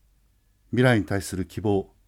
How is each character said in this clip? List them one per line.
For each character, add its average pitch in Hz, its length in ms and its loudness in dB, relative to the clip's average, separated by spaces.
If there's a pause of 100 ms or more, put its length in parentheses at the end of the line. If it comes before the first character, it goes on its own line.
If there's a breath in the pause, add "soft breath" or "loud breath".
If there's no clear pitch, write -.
(720)
未 117 120 2
来 123 160 4
に 98 60 -2
対 98 160 -4
す - 140 -10
る 92 100 -4
希 - 160 -14
望、 101 320 -2 (140)